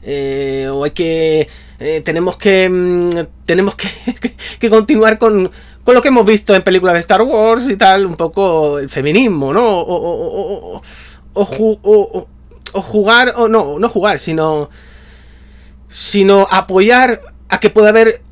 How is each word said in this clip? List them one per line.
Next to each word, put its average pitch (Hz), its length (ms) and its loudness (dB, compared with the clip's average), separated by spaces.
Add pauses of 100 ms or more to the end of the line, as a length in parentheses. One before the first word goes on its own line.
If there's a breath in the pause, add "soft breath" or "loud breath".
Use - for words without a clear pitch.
eh, 135 680 -6
o 139 140 -4
hay 147 60 -4
que, 160 580 -2 (300 loud breath)
eh, 156 260 -4
tenemos 170 320 -4
que, 190 320 2
mm, 180 420 -2 (360)
tenemos 190 300 -2
que, - 120 -10 (160)
<laughs> - 160 -8
que, - 140 -8 (240 loud breath)
que 233 100 -2
continuar 220 500 2
con, 208 320 0 (320 soft breath)
con 247 120 4
lo 240 80 4
que 294 60 0
hemos 240 180 4
visto 208 280 2
en 185 80 2
películas 185 320 2
de 170 60 0
Star 190 220 0
Wars 226 480 0
y 196 60 -2
tal, 196 300 2
un 170 100 -8
poco 160 640 -2
el 139 100 -10
feminismo, 151 640 -2
¿no? 226 140 0
O, 185 160 0
o, 175 320 -6
o, 170 640 -8
o, - 60 -18 (500 loud breath)
o 202 140 0
ju-, 214 340 -2
o, 208 220 4
o, - 260 -8 (440)
o 196 100 -6
jugar, 226 540 2
o 226 120 0
no, 160 300 0
no 226 100 -2
jugar, 190 300 0
sino, 156 500 -4 (1200 soft breath)
sino 196 600 2
apoyar 208 720 2 (260)
a - 120 -4
que 208 100 2
pueda 214 200 4
haber 226 300 2 (120)